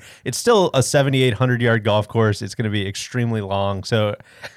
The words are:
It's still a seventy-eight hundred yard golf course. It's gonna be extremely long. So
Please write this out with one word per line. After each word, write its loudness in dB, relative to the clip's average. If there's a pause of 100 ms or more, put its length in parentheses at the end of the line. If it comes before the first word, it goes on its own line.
(240)
It's -6
still 4
a 2
seventy-eight 2
hundred 0
yard 2
golf 2
course. 0
It's -10
gonna -4
be -2
extremely -4
long. -2
So 0 (420)